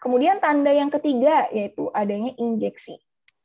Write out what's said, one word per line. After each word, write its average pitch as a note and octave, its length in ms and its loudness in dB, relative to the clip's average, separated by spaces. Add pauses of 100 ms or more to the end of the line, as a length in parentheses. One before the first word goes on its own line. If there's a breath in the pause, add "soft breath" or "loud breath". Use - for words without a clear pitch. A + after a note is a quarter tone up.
Kemudian D4 400 2
tanda D4 320 2
yang C#4+ 160 2
ketiga, D4 640 2
yaitu G#3 400 -6
adanya G#3 440 -4
injeksi. G#3+ 600 -6 (480)